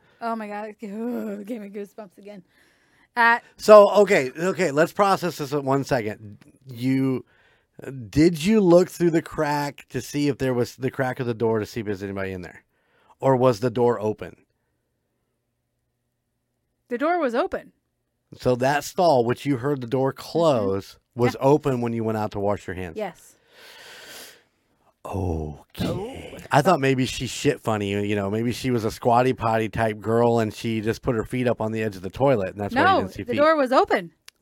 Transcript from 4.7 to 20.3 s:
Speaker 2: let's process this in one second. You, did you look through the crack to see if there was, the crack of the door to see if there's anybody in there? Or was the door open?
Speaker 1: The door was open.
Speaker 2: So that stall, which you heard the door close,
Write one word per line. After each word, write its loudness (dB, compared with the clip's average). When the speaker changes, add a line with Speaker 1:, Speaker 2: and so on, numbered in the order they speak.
Speaker 2:
let's 2
process 0
this -8
in -2
one 0
second. -6
You, -2
did 2
you 4
look 6
through 0
the 0
crack -6
to -6
see -2
if -2
there -2
was, -2
the -4
crack -4
of -4
the -2
door 0
to -4
see -10
if -6
there's -6
anybody -6
in -10
there? -18
Or 4
was 4
the 0
door 2
open? -6
Speaker 1:
The -6
door 0
was -2
open. -4
Speaker 2:
So 2
that 0
stall, 4
which -2
you 0
heard -4
the -10
door -2
close, 0